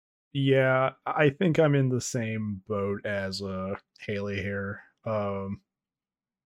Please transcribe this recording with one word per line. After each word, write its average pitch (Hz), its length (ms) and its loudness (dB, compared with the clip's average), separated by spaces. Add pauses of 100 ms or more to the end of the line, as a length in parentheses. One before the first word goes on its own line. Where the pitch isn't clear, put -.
(340)
Yeah, 131 600 4 (120)
I 147 240 4
think 156 300 2
I'm 151 140 6
in 135 160 4
the 123 100 0
same 110 680 -6
boat 101 400 -2
as, 98 340 -4
uh, 101 360 -6 (240)
Haley 101 420 -4
here. 101 400 -6 (240)
Um, 101 540 -4 (840)